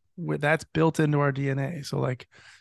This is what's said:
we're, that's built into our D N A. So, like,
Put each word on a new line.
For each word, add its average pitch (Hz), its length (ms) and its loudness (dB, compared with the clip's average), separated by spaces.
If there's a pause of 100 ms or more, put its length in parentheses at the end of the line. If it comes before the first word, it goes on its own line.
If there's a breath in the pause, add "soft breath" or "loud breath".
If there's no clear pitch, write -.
(160)
we're, 151 220 -4
that's 147 260 2
built 160 360 2
into 147 200 4
our 143 120 2
D 139 180 -2
N 135 80 -2
A. 135 260 -4
So, 139 140 -4
like, 131 300 -4 (320 loud breath)